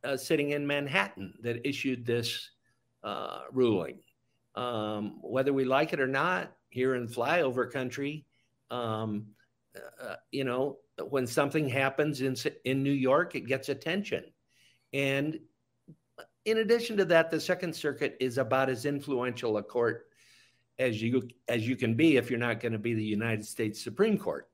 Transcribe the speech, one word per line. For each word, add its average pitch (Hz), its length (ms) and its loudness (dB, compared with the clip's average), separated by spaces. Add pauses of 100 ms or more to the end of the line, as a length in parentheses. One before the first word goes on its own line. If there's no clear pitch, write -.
uh, 139 120 -2
sitting 143 360 2
in 147 140 -2
Manhattan 143 760 -2
that 117 260 -2
issued 127 380 -2
this, 117 460 -2 (520)
uh, - 380 -8 (100)
ruling. 107 480 2 (560)
Um, 107 680 -4
whether 135 320 0
we 135 120 2
like 135 280 2
it 160 60 -2
or 131 80 2
not, 165 460 0 (160)
here 127 260 0
in 123 120 -4
flyover 123 640 0
country, 139 540 -6 (460)
um, 110 560 -2 (760)
uh, 107 140 -10 (160)
you 135 120 -2
know, 131 340 -2 (320)
when 131 180 0
something 143 420 2
happens 135 520 0
in, 131 140 0 (300)
in 135 160 0
New 139 100 2
York, 143 440 2
it 123 60 -4
gets 131 280 -2
attention. 170 540 -4 (680)
And 139 460 0 (1040)
in 220 120 2
addition 226 400 2
to 190 80 6
that, 165 240 6
the 160 100 0
Second 175 360 -2
Circuit 139 440 -2
is 127 200 0
about 131 300 2
as 120 160 -2
influential 127 720 -2
a 104 60 -2
court 117 440 -2 (720)
as 117 220 0
you, 120 280 0 (180)
as 113 200 0
you 127 80 0
can 113 200 0
be 151 220 6
if 120 120 2
you're 120 100 0
not 117 200 0
gonna 113 200 -2
be 117 140 0
the 110 100 0
United 107 420 0
States 107 360 -4
Supreme 202 360 2
Court. - 360 -4